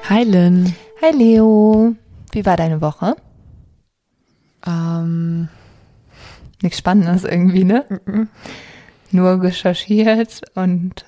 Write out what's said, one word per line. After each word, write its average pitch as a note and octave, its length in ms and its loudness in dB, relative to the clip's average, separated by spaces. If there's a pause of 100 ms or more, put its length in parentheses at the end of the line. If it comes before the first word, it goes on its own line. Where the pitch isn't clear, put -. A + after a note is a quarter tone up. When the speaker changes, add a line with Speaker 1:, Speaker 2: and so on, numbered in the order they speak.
Speaker 1:
Hi A3 160 0
Lynn. F3+ 500 2 (280)
Speaker 2:
Hi D#4+ 140 4
Leo. A3 760 4 (380)
Wie G#3 120 -6
war F#3 120 2
deine D#3+ 240 -2
Woche? E3+ 360 -4 (1500)
Speaker 1:
Ähm. E3 840 -4 (1120)
Speaker 2:
Nichts F3 160 -4
Spannendes F3+ 460 0
irgendwie, F#3 400 2
ne? A3+ 200 0 (220)
Speaker 1:
Mhm. G#3+ 220 -4 (840)
Speaker 2:
Nur F#3 320 2
recherchiert G#3+ 1000 -2 (140)
und F3+ 540 -4